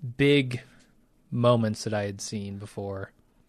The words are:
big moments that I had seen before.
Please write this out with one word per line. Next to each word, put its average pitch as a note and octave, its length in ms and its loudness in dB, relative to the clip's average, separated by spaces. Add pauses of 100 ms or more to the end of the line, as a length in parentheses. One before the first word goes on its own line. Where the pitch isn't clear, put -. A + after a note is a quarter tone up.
(160)
big C#3 440 4 (680)
moments A#2+ 540 4
that G#2+ 100 -4
I G#2 100 -2
had G2+ 160 -8
seen G2+ 380 -8
before. G2+ 540 -10 (360)